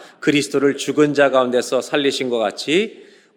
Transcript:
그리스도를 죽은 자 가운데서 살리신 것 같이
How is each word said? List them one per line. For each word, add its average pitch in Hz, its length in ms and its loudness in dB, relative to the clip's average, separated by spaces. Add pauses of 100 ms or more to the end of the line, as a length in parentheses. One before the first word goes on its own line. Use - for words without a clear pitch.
(180)
그리스도를 143 580 0
죽은 143 380 0
자 139 160 4
가운데서 127 500 0
살리신 139 500 -2
것 120 80 -2
같이 147 640 -4 (320)